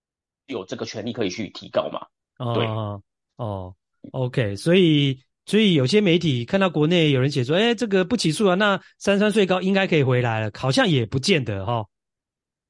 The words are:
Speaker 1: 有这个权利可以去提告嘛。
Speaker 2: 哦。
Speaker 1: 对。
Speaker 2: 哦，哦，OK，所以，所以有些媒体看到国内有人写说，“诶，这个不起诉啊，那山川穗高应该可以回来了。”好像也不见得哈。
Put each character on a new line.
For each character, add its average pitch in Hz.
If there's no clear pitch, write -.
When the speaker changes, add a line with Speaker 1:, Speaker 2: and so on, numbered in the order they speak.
Speaker 1:
有 110
这 123
个 113
权 107
利 120
可 113
以 92
去 98
提 -
告 -
嘛。 -
Speaker 2:
哦。 120
Speaker 1:
对。 117
Speaker 2:
哦， 107
哦， 98
OK， 123
所 165
以， 147
所 202
以 208
有 131
些 202
媒 180
体 131
看 -
到 190
国 151
内 160
有 131
人 139
写 139
说 143
，“诶， 233
这 240
个 190
不 240
起 -
诉 196
啊， 180
那 196
山 202
川 214
穗 196
高 185
应 190
该 190
可 170
以 143
回 123
来 113
了。” 107
好 131
像 247
也 131
不 135
见 147
得 98
哈。 113